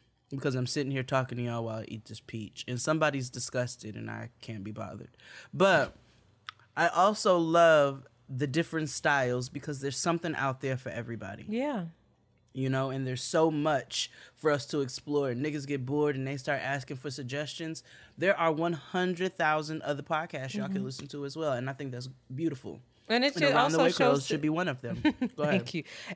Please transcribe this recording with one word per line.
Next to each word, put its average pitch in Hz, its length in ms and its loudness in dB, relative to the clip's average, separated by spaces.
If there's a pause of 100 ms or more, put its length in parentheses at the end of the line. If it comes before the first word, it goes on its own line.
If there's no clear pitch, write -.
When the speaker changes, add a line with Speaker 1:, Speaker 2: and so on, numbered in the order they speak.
(300)
Speaker 1:
because 135 260 -2
I'm 127 120 0
sitting 139 240 -2
here 135 120 -2
talking 131 340 0
to 123 60 -2
y'all 117 200 -4
while 110 160 -6
I 110 80 -10
eat 107 180 -12
this 110 140 -14
peach, - 480 -12
and 123 140 -4
somebody's 147 480 0
disgusted, 123 680 -6
and 110 140 -10
I 110 200 -10 (120)
can't 107 220 -10
be 107 80 -10
bothered. 104 440 -12 (380)
But 160 420 4 (800)
I 170 140 4
also 196 480 4
love 160 680 6 (220)
the 135 200 -2
different 156 420 0
styles 127 600 2
because 143 300 -8
there's 139 180 -4
something 165 380 0
out 135 260 -2
there 131 160 -2
for 131 120 -8
everybody. 117 580 -8
Speaker 2:
Yeah. 233 380 -4 (680)
Speaker 1:
You 135 140 0
know, 135 220 0
and 135 160 -4
there's 127 160 -4
so 165 260 4
much 151 640 0 (240)
for 151 160 2
us 139 160 0
to 147 140 0
explore. 139 520 -2
Niggas 143 320 -4
get 139 220 -4
bored 147 280 2
and 131 120 -4
they 139 100 -4
start 139 260 -2
asking 135 340 -4
for 139 120 -8
suggestions. 147 760 -8 (320)
There 185 220 4
are 165 140 4
one 165 220 2
hundred 180 640 -2
thousand 156 460 2
other 143 220 -4
podcasts 156 500 -6
y'all 208 140 -4
can 190 100 -4
Speaker 2:
Mm-hmm. 131 80 -4
Speaker 1:
listen 131 220 -10
to 143 180 -8
as 139 100 -8
well. 156 180 0
And 123 140 -2
I 139 60 -4
think 135 180 -8
that's 123 180 -8 (240)
beautiful. 135 460 -4 (300)
Speaker 2:
And 233 160 2
it 285 100 2
Speaker 1:
And 311 80 0
Speaker 2:
should 277 120 6
Speaker 1:
Around - 160 4
the 160 80 4
Speaker 2:
also - 60 8
Speaker 1:
Way 175 60 6
Curls - 40 -2 (240)
Speaker 2:
shows 135 80 -4
Speaker 1:
should 170 100 0
Speaker 2:
that 143 60 -2
Speaker 1:
be 156 60 4
one 170 180 0
of 135 140 -4
Speaker 2:
<laughs> - 20 -20
Speaker 1:
them. 117 180 -4 (340)
Go 147 80 -2
ahead. 147 180 4
Speaker 2:
Thank 120 120 -8
you. 160 100 -2 (320)